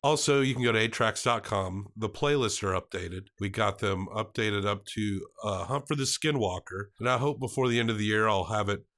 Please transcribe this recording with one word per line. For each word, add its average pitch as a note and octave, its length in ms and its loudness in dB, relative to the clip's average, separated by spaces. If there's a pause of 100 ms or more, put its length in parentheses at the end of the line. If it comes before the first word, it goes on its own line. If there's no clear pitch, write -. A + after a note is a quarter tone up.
Also, C#3+ 380 4
you C3+ 140 2
can B2 100 0
go A#2 80 4
to A2 60 4
eight A2 140 2
tracks A2 300 0
dot A#2 220 2
com. G2 500 -2
The A2 140 -4
playlists C#3 540 0
are F#2 180 0
updated. F#2 460 -8 (120)
We G2+ 120 -2
got G2+ 300 0
them G2 360 -2
updated G#2+ 480 -2
up G2+ 300 -2
to, G2+ 320 -2 (180)
uh, F#2+ 200 -2
Hunt C#3 220 -4
for D#3 80 -2
the C3+ 100 -2
Skinwalker. G2+ 800 -2 (120)
And A#2+ 100 -2
I B2+ 100 2
hope C#3 200 0
before B2+ 300 0
the A#2 100 4
end A#2 120 2
of G#2+ 80 0
the G#2 80 0
year, G#2+ 200 4
I'll G2 180 2
have G#2 240 0
it G2+ 180 -2 (120)